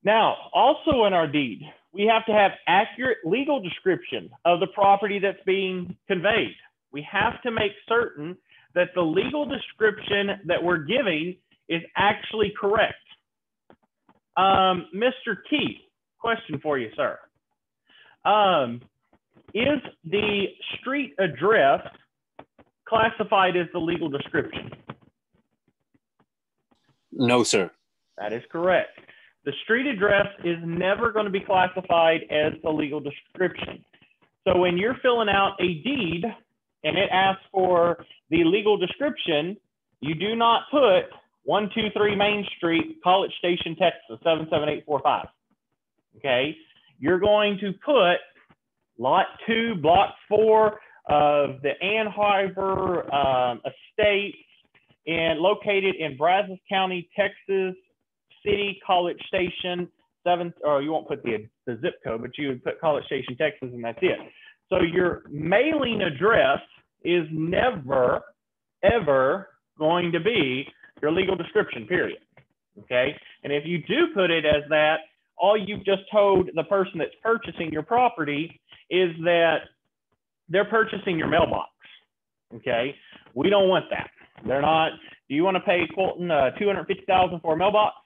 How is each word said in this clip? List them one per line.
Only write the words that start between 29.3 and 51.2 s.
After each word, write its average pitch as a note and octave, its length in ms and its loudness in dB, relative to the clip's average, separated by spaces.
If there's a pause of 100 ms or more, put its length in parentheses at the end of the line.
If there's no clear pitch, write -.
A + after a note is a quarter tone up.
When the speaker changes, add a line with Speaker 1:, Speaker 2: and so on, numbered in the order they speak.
Speaker 1:
The C#3+ 100 -6 (100)
street B3+ 240 0
address G3+ 400 2 (160)
is E3+ 200 -2
never F#3+ 480 -2
gonna G#3 200 -2
be F#3+ 80 -2
classified F3 880 2
as D3+ 320 0
the E3 80 -4
legal D3+ 300 -4
description. - 840 -6 (640)
So F3+ 120 4
when F3+ 180 2
you're A3+ 240 0
filling A#3 280 2
out G3 300 2
a F3 220 -2
deed F3+ 420 -4 (600)
and D#3 140 -2
it F#3+ 140 0
asks F#3+ 400 0
for F3 540 2 (240)
the E3 140 2
legal G3+ 340 2
description, F3+ 800 -4 (420)
you D3 140 -4
do G3 220 -4
not A#3 340 2
put A#3 360 4 (380)
one F#3+ 300 -2
two A3 240 -2
three G#3 180 2
Main G3+ 300 0 (120)
Street, E3 460 -2
College F#3 360 2
Station, F3 360 -2
Texas, D#3+ 480 -2
seven D#3+ 280 0
seven D3+ 180 0
eight - 160 -6
four D3 140 0
five. C3 280 0 (880)
Okay? C3+ 380 0 (440)
You're E3 200 0
going G#3 400 2
to G3 140 -6 (100)
put G3 340 4 (840)
lot D3 260 2 (220)
two, A3+ 280 0
block F3 400 2 (140)
four G#3+ 500 4 (300)
of D3 540 2